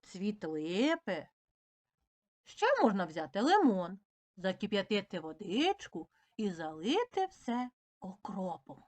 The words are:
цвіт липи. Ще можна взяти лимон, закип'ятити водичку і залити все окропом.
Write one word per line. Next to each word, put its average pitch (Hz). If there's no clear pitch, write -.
цвіт 208
липи. 175
Ще -
можна 196
взяти 160
лимон, 220
закип'ятити 196
водичку 180
і 214
залити 180
все 247
окропом. 185